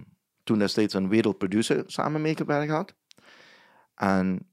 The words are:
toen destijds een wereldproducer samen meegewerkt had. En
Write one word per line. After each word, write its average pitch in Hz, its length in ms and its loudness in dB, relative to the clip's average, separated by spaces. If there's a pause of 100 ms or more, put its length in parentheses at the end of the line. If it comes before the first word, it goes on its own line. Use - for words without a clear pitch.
(440)
toen 110 140 2
destijds 101 360 0
een 95 140 0
wereldproducer 107 800 2
samen - 340 -4
meegewerkt 151 520 -2
had. 165 220 -6 (1000)
En 95 580 0